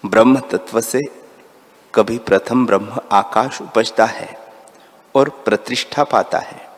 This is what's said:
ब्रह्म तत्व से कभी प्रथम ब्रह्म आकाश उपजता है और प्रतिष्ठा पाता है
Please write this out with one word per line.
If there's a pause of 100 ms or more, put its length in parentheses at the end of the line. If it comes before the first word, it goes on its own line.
ब्रह्म (120)
तत्व
से (920)
कभी
प्रथम
ब्रह्म (120)
आकाश
उपजता
है (800)
और (160)
प्रतिष्ठा
पाता
है